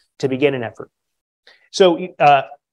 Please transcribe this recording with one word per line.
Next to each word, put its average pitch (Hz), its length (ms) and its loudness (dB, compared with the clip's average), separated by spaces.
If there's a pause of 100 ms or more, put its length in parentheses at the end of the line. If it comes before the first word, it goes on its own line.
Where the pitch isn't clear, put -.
(200)
to 139 80 -4
begin 135 260 -2
an 123 80 -8
effort. - 280 -16 (800)
So, 175 280 2 (200)
uh, 143 260 4 (280)